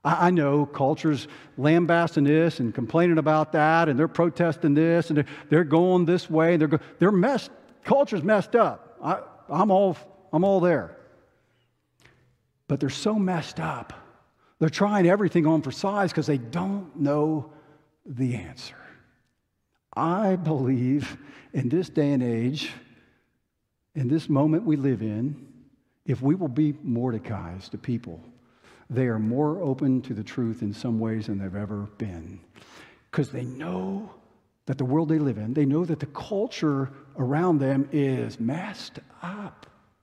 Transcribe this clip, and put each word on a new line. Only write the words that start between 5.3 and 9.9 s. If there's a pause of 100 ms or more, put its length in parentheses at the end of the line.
they're
going
this
way,
and
they're
go-, (200)
they're
messed, (320)
culture's
messed
up.
I, (300)
I'm
all, (340)